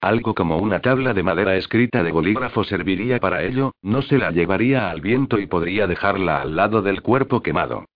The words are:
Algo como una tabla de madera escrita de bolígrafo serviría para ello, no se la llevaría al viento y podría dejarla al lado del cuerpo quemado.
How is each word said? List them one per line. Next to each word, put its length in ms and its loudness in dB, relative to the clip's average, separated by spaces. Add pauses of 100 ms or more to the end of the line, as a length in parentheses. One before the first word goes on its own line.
Algo 360 0
como 220 0
una 200 0
tabla 340 0
de 120 0
madera 320 2
escrita 480 2
de 80 -2
bolígrafo 500 0
serviría 560 -2
para 240 0
ello, 300 -2 (100)
no 200 0
se 140 0
la 140 2
llevaría 600 2
al 100 -8
viento 400 0
y 60 -6
podría 420 0
dejarla 520 0
al 140 -6
lado 280 2
del 200 -2
cuerpo 400 0
quemado. 420 -2 (120)